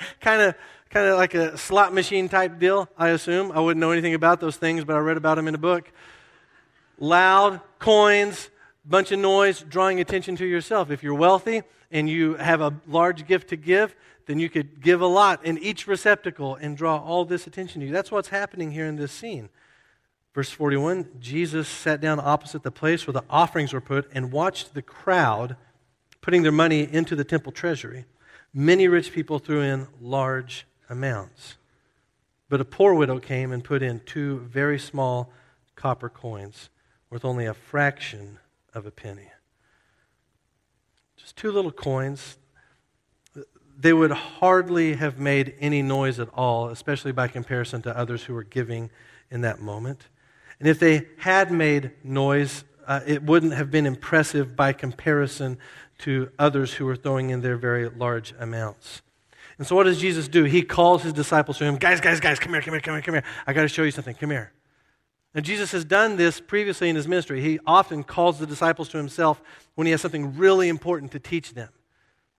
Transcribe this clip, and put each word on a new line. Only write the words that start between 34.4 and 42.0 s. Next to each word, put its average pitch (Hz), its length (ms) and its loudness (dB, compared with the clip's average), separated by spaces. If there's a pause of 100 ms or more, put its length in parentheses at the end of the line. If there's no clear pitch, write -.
small 127 520 -6 (440)
copper 127 340 -6
coins 107 640 -16 (400)
worth 120 160 -10
only 123 180 -4
a 110 80 -4
fraction 113 840 -4 (340)
of 104 140 -12
a 104 40 -16
penny. 101 380 -16 (1900)
Just - 220 -20
two 214 160 -6
little 190 180 0
coins. 135 680 -6 (1400)